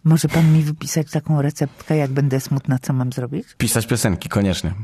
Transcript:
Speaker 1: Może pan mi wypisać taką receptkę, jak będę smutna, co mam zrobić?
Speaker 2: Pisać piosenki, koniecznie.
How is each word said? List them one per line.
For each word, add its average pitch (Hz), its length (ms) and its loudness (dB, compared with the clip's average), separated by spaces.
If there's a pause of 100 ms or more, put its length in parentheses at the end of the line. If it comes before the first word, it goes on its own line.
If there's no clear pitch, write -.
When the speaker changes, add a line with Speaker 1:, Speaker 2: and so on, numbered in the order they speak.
Speaker 1:
Może 160 240 4
pan 160 240 4
mi 156 100 6
wypisać 151 480 -4
taką 151 320 0
receptkę, 147 540 -4
jak 143 140 0
będę 135 300 0
smutna, 135 420 -2
co - 100 -4
mam 127 200 -2
zrobić? 131 340 -8 (120)
Speaker 2:
Pisać 113 280 0
piosenki, 110 420 0
koniecznie. 92 560 0